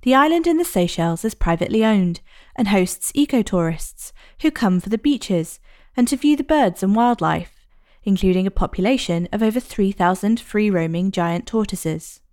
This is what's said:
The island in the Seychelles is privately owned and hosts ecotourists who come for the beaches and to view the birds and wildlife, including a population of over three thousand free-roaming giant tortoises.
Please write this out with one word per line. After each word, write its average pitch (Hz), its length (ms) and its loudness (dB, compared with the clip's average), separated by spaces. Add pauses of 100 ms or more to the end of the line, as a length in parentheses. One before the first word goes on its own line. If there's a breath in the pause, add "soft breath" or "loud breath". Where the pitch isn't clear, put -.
The 254 140 2
island 320 320 4
in 330 100 2
the 339 80 0
Seychelles 170 580 -2
is 220 120 -4
privately 175 500 0
owned 190 360 2 (340 soft breath)
and 214 140 0
hosts 185 460 0
ecotourists 196 960 -2 (300 soft breath)
who 311 80 2
come 190 300 0
for 202 100 -8
the 220 80 -2
beaches 208 640 -2 (360 soft breath)
and 247 120 2
to 277 100 -2
view 294 180 4
the 285 80 -4
birds 269 380 2
and 196 140 2
wildlife, 170 720 -2 (340)
including 185 460 2
a 196 40 -4
population 185 800 -2
of 208 120 -2
over 220 160 0
three 196 320 -2
thousand 196 480 0
free-roaming 185 720 0
giant 170 340 -2
tortoises. 180 760 -6 (140)